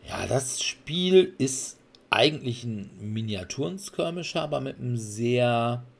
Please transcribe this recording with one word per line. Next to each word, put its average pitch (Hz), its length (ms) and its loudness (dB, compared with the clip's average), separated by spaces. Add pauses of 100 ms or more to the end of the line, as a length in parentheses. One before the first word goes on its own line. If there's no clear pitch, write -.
Ja, - 200 -6
das - 340 -2
Spiel 180 760 4
ist - 400 -2 (320)
eigentlich 123 520 2
ein 107 360 -8
Miniaturen-Skirmisher, 147 1400 -4
aber 147 180 -2
mit 131 160 -6
einem 123 200 -2
sehr 120 880 2 (160)